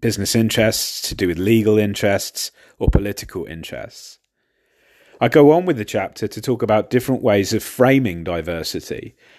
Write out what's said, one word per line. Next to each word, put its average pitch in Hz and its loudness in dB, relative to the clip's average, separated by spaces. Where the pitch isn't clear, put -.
business 104 -2
interests, 113 0
to - -8
do 95 -2
with 85 -2
legal 107 4
interests, 101 -2
or - 0
political - -2
interests. - -16
I 120 2
go 147 8
on 175 4
with 160 0
the 107 -6
chapter - -6
to - -10
talk 120 -2
about 107 0
different 123 0
ways 101 2
of 110 0
framing 123 2
diversity 82 -8